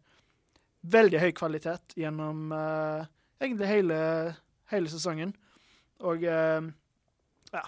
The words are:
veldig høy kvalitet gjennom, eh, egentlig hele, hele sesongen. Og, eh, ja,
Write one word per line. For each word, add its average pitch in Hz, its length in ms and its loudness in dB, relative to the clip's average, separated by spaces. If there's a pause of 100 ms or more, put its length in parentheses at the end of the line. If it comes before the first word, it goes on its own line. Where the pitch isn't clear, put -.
(840)
veldig 180 360 6
høy 175 140 4
kvalitet 165 640 -6
gjennom, 156 560 -4
eh, 156 540 -4 (340)
egentlig 226 260 -2
hele, 185 300 2 (720)
hele 185 180 0
sesongen. 165 460 -6 (640)
Og, 170 240 -2
eh, 160 380 2 (840)
ja, - 200 -8